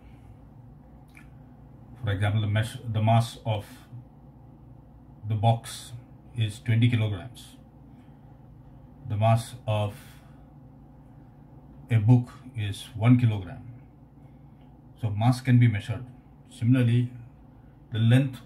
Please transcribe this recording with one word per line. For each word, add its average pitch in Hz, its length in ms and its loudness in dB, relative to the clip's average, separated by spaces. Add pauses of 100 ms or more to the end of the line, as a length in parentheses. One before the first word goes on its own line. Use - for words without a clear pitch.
(2000)
For 104 80 -4
example, 101 300 0
the 107 60 -2
mesh-, 107 320 -2 (140)
the 107 100 -2
mass 113 440 2
of 104 200 -6 (1600)
the 110 60 -2
box - 580 -2 (440)
is 110 220 -4
twenty 117 320 2
kilograms. 104 680 -4 (1500)
The 101 80 -4
mass 113 380 2 (120)
of 104 280 -2 (2000)
a 113 80 2
book 120 320 4 (260)
is 104 380 -10
one 120 260 4
kilogram. 104 420 -2 (1400)
So 110 100 -4
mass 110 300 2
can 123 180 4
be 120 100 8
measured. 104 380 -4 (440)
Similarly, 120 600 2 (840)
the 110 60 -6
length 123 480 2